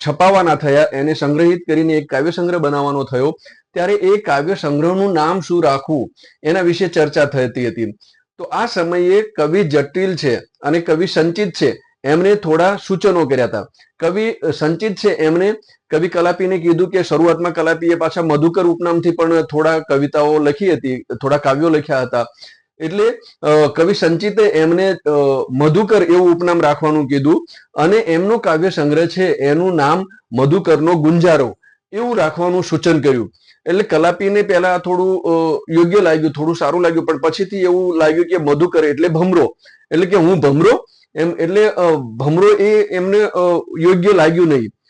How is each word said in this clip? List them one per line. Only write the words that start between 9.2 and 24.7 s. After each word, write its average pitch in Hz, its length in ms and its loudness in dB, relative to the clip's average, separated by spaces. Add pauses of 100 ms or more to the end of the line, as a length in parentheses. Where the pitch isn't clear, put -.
કવિ 180 420 -2
જટિલ 160 520 -2
છે 135 200 -2 (260)
અને 151 180 0
કવિ 170 280 0
સંચિત 170 420 -2
છે 143 320 -2 (220)
એમણે 175 320 2
થોડા 175 420 0 (100)
સૂચનો 185 380 0
કર્યા 127 200 0
હતા. 101 200 -6 (340)
કવિ 214 360 -2 (240)
સંચિત 170 360 -2
છે 202 140 -2
એમણે 175 440 0 (360)
કવિ 156 180 0
કલાપીને 180 500 -2
કીધું 170 320 0
કે 180 140 0
શરૂઆતમાં 165 500 0
કલાપીએ 165 420 0
પાછા 165 260 -4
મધુકર 165 420 0
ઉપનામથી 170 480 0
પણ 165 300 0
થોડા 156 380 0
કવિતાઓ 147 600 0
લખી 151 340 0
હતી, 127 240 -4 (240)
થોડા 139 160 0
કાવ્યો 143 320 0
લખ્યા 147 320 -2
હતા. 120 240 -4 (520)
એટલે, 196 320 -2 (320)
અ, 151 340 4
કવિ 170 180 2
સંચિતે 185 500 0
એમને, 170 480 2